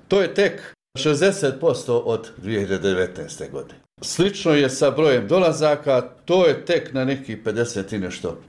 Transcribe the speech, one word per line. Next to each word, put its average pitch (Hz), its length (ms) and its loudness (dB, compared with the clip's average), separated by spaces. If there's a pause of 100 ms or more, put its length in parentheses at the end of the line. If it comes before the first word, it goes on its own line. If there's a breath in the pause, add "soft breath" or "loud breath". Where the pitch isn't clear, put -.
to 202 120 2
je 180 140 -2
tek - 400 0 (240)
šezdeset 151 600 0
posto 123 380 0
od 113 380 -4
dvije 104 240 -4
hiljade 95 280 0
devetnaeste 90 640 -4
godine. - 280 -14 (220)
Slično 180 500 0
je 143 180 4
sa 147 200 2
brojem 127 380 2
dolazaka, 147 720 2 (240)
to 180 220 4
je 131 180 2
tek 165 280 -2
na 131 120 -2
nekih 131 400 -6
pedeset 107 480 -4
i 107 60 -4
nešto 90 400 -6 (100)